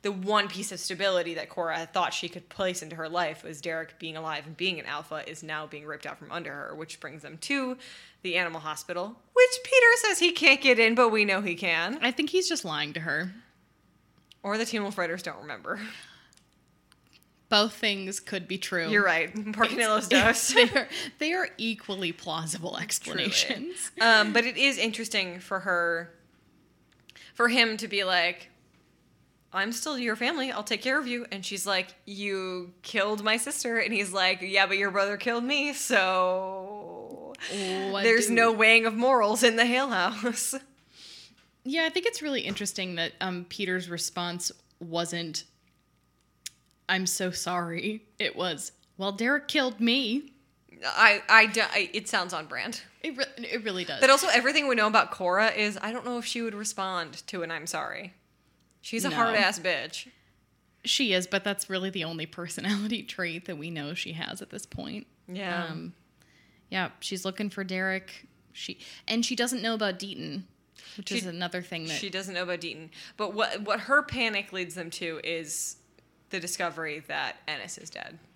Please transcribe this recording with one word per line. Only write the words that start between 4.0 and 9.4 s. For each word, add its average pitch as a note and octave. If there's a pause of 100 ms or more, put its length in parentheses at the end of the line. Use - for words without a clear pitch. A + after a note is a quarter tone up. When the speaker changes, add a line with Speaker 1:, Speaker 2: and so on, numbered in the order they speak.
Speaker 1:
alive D#3
and D#3+
being F3
an -
Alpha D3+
is D#3
now D#3
being D3+
ripped D3+
out D3+
from -
under D#3+
her, C#3+
which D#3
brings D3+
them D3+
to C4 (460)
the F3
animal E3
hospital, F3 (180)
which B4+